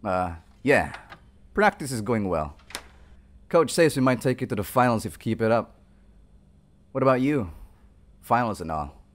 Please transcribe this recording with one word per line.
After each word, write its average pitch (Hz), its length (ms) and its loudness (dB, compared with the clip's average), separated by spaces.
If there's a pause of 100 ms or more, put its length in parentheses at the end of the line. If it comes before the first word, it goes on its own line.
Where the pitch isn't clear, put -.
Uh, 92 320 -2 (280)
yeah. 117 300 2 (600)
Practice 196 400 0
is 123 80 -6
going 107 280 -2
well. 78 280 -2 (920)
Coach 160 220 2
says 160 240 4
we 135 80 -2
might 127 180 2
take 127 220 -2
it 120 60 -6
to - 80 -4
the 101 80 -2
finals 120 420 2
if 95 100 -8
we - 60 -20
keep 110 180 -4
it 110 120 2
up. 113 240 0 (1160)
What 131 100 -2
about 131 180 4
you? 131 300 0 (720)
Finals 117 400 -2
and 82 100 -8
all. 76 300 -6 (140)